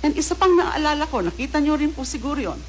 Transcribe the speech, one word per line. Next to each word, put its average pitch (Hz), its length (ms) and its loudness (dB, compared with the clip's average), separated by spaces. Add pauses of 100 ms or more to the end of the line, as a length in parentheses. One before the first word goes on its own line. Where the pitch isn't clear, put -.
And 302 80 2
isa 339 240 -2
pang 381 160 4
naalala 302 560 2
ko, 269 160 -2
nakita 294 320 -4
niyo 294 240 4
rin 302 80 2
po 262 160 -6
siguro 285 320 -4
yun. 196 320 -6